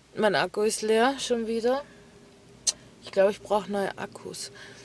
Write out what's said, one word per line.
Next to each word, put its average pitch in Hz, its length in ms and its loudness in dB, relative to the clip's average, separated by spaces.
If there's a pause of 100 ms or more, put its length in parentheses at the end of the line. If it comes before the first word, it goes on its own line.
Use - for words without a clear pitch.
(160)
Mein 202 180 2
Akku 180 280 0
ist 214 180 0
leer, 226 400 2
schon 226 260 -2
wieder. 233 380 0 (1200)
Ich - 80 -16
glaub, 196 180 6
ich - 120 -6
brauch 196 260 0
neue 196 300 -4
Akkus. - 520 -12 (340)